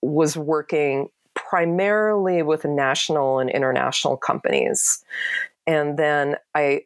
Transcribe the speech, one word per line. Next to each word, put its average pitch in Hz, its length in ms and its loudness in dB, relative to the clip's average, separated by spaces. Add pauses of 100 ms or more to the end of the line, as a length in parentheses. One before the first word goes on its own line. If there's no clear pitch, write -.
was 151 360 0
working 147 720 -2 (260)
primarily 190 1080 0
with 156 220 0
national 143 760 0
and 131 120 0
international 131 680 0
companies. - 880 0 (640)
And 147 320 0
then 147 380 2 (180)
I, 143 320 2